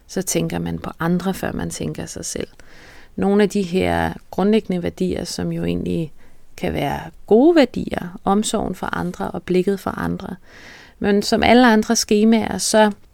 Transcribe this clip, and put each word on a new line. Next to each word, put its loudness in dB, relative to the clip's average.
Så -6
tænker -2
man -6
på -8
andre, 0
før -6
man -6
tænker -8
sig -12
selv. -8
Nogle 4
af 4
de -2
her 0
grundlæggende 0
værdier, -4
som -6
jo -4
egentlig -4
kan -4
være -4
gode 6
værdier, -2
omsorgen 0
for -10
andre -6
og -8
blikket 0
for -4
andre. -6
Men 2
som 2
alle 8
andre 4
skemaer, 2
så 4